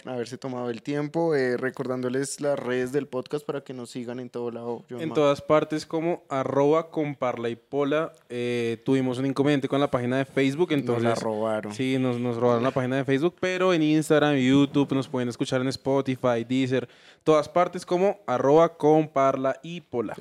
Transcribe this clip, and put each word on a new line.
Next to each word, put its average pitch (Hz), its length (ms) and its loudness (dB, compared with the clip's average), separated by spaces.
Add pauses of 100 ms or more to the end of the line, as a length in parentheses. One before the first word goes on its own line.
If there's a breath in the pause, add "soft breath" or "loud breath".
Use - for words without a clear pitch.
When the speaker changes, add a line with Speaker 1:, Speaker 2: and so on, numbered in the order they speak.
Speaker 1:
haberse 123 300 -8
tomado 123 320 -6
el 117 100 -8
tiempo, 151 540 -2
eh, 127 240 2
recordándoles 127 800 -4
las 143 180 0
redes 127 340 -2
del 143 160 -2
podcast 127 360 -8
para 139 180 -6
que 135 120 -14
nos 120 160 -12
sigan 120 300 -10
en 123 100 -14
todo 120 200 -6
lado, 117 380 -8
John 123 140 -10
Speaker 2:
En 160 80 -4
Speaker 1:
Ma. 117 40 -6
Speaker 2:
todas 143 280 2
partes 151 420 0
como 165 460 -4
arroba 139 600 2
comparlaypola. 139 1200 -4 (160)
Eh, 120 560 -4
tuvimos 131 320 0
un 135 80 -2
inconveniente 139 420 0
con 139 120 0
la 143 100 2
página 123 260 0
de 135 80 0
Facebook, 139 460 0
Speaker 1:
Nos 151 80 2
la - 20 -
Speaker 2:
entonces 117 420 0
Speaker 1:
robaron. 107 520 -2
Speaker 2:
Sí, 131 240 -2
nos, 127 200 0
nos 120 200 -4
robaron 120 240 4
la 131 80 0
página 127 260 -2
de 139 80 -2
Facebook, 139 340 0
pero 185 360 0
en 160 80 2
Instagram, 151 540 4
YouTube, 139 580 4
nos 135 140 -2
pueden 123 200 -4
escuchar 131 320 -2
en 131 80 -2
Spotify, 127 800 0
Deezer, 127 400 0 (340 soft breath)
todas 151 280 4
partes 180 340 0
como 185 420 0
arroba 143 520 4
comparlaypola. 139 1400 0